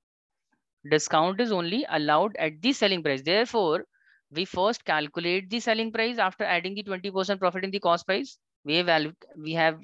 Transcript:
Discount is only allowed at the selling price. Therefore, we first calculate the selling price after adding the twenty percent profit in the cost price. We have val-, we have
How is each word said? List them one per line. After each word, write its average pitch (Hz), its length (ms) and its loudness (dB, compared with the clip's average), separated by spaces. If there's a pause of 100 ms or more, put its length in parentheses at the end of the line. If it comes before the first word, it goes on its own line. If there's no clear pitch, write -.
(880)
Discount 160 520 2
is 233 100 0
only 190 380 -2
allowed 156 480 2
at 156 240 -4
the 180 120 2
selling 190 280 0
price. 139 220 0
Therefore, 190 640 0 (460)
we 160 140 -4
first 196 400 0
calculate 170 640 -2
the 233 100 -4
selling 226 320 -2
price 226 260 -2
after 196 260 0
adding 180 320 -2
the 208 80 -8
twenty 190 260 -6
percent 190 300 -2
profit 185 240 0
in 196 80 -4
the 202 80 -2
cost 170 260 2
price. 233 320 -4 (280)
We 147 100 0
have 175 120 2
val-, 160 260 2 (240)
we 156 160 -8
have 160 300 2